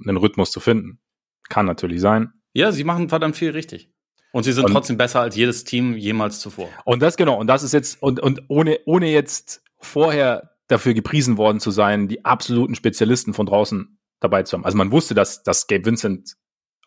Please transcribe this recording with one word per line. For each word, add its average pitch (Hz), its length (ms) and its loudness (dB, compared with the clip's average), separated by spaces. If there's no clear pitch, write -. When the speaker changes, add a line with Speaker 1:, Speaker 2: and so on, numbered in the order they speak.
Speaker 1:
einen 98 120 0
Rhythmus 98 340 2
zu - 80 -10
finden. - 400 -2
Kann 104 180 0
natürlich 87 360 -4
sein. 110 320 2
Speaker 2:
Ja, 190 180 2
sie 147 120 -4
machen 170 260 -2
verdammt 160 280 -2
viel 165 140 -4
richtig. - 400 -12
Und 120 120 -2
sie 131 80 0
sind 123 140 2
Speaker 1:
Und 98 80 4
Speaker 2:
trotzdem 131 240 0
besser 123 240 2
als 113 140 -2
jedes 117 280 0
Team 123 320 -2
jemals 107 460 -4
zuvor. 95 260 -12
Speaker 1:
Und 123 180 2
das, 170 140 2
genau, 143 240 2
und 110 80 -4
das 135 160 4
ist 131 80 -4
jetzt, 143 300 0
und, 131 180 0
und 135 300 0
ohne, 151 360 2
ohne 170 260 2
jetzt - 520 -2
vorher 143 760 0
dafür 120 260 2
gepriesen 123 440 0
worden 107 240 2
zu 107 100 -4
sein, 104 380 2
die - 160 -8
absoluten 120 500 0
Spezialisten 113 580 0
von 104 120 -2
draußen 101 520 -2
dabei 98 240 0
zu - 140 -6
haben. - 80 -6
Also 92 120 0
man 98 140 2
wusste, 156 220 2
dass, 101 300 0
dass - 240 -2
Gabe 98 180 0
Vincent 110 500 -4